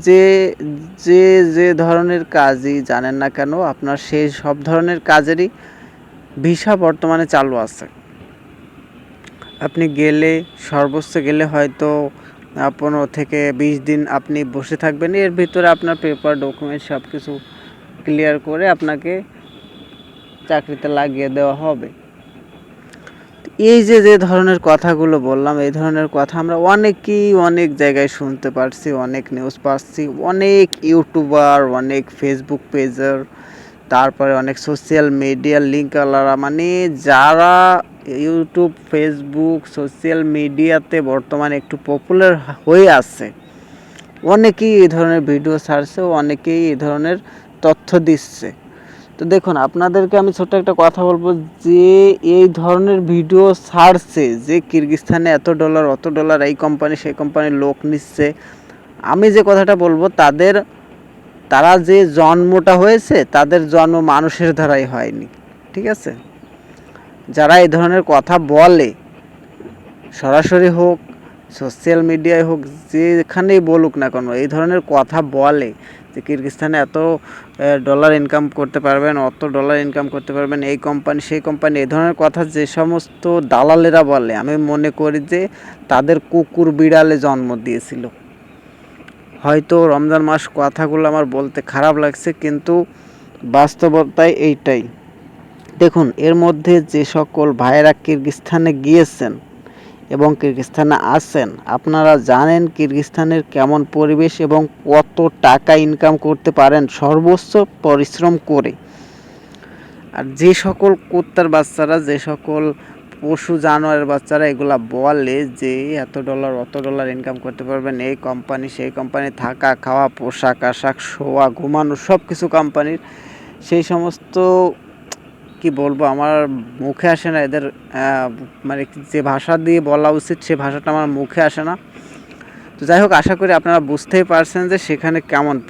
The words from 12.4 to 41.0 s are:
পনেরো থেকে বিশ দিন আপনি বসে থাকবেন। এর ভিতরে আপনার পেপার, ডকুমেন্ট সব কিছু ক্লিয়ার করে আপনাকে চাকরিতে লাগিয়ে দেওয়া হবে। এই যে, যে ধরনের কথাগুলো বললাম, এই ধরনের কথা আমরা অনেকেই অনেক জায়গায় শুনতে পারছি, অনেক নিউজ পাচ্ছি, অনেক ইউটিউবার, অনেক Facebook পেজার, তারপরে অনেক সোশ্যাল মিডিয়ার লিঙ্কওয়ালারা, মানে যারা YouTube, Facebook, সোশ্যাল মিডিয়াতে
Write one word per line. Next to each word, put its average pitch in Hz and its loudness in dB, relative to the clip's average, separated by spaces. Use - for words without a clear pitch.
পনেরো 147 -4
থেকে 147 -8
বিশ 147 -4
দিন 151 -4
আপনি 139 -6
বসে 135 -10
থাকবেন। 160 -4
এর 196 -2
ভিতরে 175 -2
আপনার 165 0
পেপার, 151 -4
ডকুমেন্ট 143 -10
সব 135 -10
কিছু 147 -14
ক্লিয়ার 151 0
করে 160 -6
আপনাকে 160 -4
চাকরিতে 147 -6
লাগিয়ে 143 -4
দেওয়া 139 -2
হবে। 143 -6
এই 226 6
যে, 220 6
যে 208 8
ধরনের 185 2
কথাগুলো 156 2
বললাম, 135 -2
এই 143 -2
ধরনের 156 -2
কথা 143 -4
আমরা 165 -4
অনেকেই 208 0
অনেক 175 2
জায়গায় 139 0
শুনতে 135 -8
পারছি, 131 -6
অনেক 131 -6
নিউজ 131 -10
পাচ্ছি, 139 -6
অনেক 196 2
ইউটিউবার, 151 2
অনেক 131 -4
Facebook 139 -6
পেজার, 135 -4
তারপরে 135 0
অনেক 131 -4
সোশ্যাল 151 -2
মিডিয়ার 139 -2
লিঙ্কওয়ালারা, 139 0
মানে 147 -4
যারা 160 6
YouTube, 165 -2
Facebook, 151 -4
সোশ্যাল 160 -6
মিডিয়াতে 151 -2